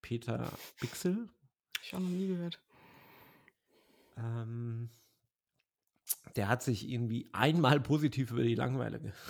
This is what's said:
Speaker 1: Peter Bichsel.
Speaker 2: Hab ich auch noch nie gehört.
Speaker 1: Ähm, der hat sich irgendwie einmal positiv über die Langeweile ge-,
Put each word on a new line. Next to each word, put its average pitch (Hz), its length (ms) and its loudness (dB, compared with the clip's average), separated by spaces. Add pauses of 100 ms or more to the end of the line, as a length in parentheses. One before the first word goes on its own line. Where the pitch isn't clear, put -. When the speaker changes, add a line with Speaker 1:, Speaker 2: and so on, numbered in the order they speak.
Speaker 1:
Peter - 580 -4 (200)
Bichsel. 196 500 -2 (440)
Speaker 2:
Hab - 80 -6
ich - 120 -12
auch 185 60 -6
noch 185 100 -2
nie 190 180 -2
gehört. 175 340 -4 (1500)
Speaker 1:
Ähm, 117 760 -4 (1500)
der 101 120 2
hat 120 140 2
sich 113 260 0
irgendwie 117 440 -2
einmal 143 480 6
positiv 135 500 2
über 123 120 0
die 117 120 4
Langeweile 123 460 0
ge-, 104 120 -6 (180)